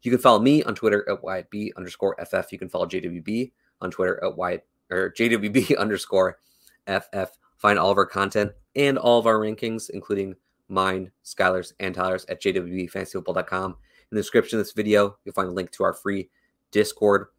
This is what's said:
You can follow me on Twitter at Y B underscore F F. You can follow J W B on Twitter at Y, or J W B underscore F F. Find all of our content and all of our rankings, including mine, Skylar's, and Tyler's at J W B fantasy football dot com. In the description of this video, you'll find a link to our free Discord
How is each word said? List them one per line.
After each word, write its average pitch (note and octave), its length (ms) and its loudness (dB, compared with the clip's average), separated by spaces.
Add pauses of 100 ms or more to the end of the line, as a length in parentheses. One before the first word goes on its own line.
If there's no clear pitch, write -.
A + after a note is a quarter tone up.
You B2 80 -2
can B2 100 2
follow A#2 180 8
me C#3 260 6
on A2+ 100 -2
Twitter G#2 340 0
at G2+ 140 -4
Y F#2 260 -6
B G#2 300 -8
underscore F#2 420 -4
F F2+ 140 -8
F. F#2 180 -2
You F#2 60 -12
can F#2 100 -12
follow F2+ 160 -4
J F2+ 160 -6
W F2 220 -8
B A2+ 300 -6 (280)
on F#2 100 -6
Twitter F#2 320 -2
at F2+ 140 -4
Y, F2+ 240 -4 (300)
or F#2 260 0
J A2+ 140 2
W G#2+ 200 0
B C3 280 2
underscore F#2+ 600 0 (480)
F G2 280 -4
F. F#2 240 -6 (180)
Find G#2 220 2
all F#2 120 4
of G2 60 4
our G2 100 4
content G2+ 460 -2 (240)
and C#3 220 2
all A#2+ 200 6
of A2+ 80 2
our A2 120 4
rankings, A2 500 -4
including G2 480 -6 (320)
mine, F#2+ 420 -2 (140)
Skylar's, F#2 560 0
and F#2 140 -4
Tyler's F#2 320 -2
at - 160 -10
J G2 100 2
W F2+ 240 -2
B F2+ 100 -4
fantasy F#2 260 -10
football F#2 220 -6
dot F#2 120 -2
com. F#2 300 -6 (340)
In - 40 -12
the G#2+ 60 0
description A2+ 380 0
of G2+ 80 0
this - 80 -16
video, G#2 500 2
you'll G2 100 -14
find F#2+ 140 -2
a F2+ 40 -8
link F2+ 200 -4
to - 120 -2
our F2+ 100 2
free G2+ 340 -6 (420)
Discord G#2 580 2 (100)